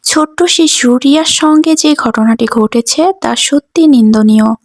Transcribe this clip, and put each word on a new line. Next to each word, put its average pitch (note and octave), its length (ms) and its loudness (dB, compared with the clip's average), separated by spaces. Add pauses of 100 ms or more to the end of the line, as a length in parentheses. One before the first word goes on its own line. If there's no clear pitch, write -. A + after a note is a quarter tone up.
ছোট্ট D#4 400 -4
শিশু D4+ 540 0
রিয়ার C#4+ 280 0
সঙ্গে D#4 500 0
যে D4+ 180 0
ঘটনাটি A3+ 520 -2
ঘটেছে A#3 680 -2 (100)
তা A#3+ 140 -4
সত্যি D4 520 -2
নিন্দনীয়। G#3+ 560 4 (220)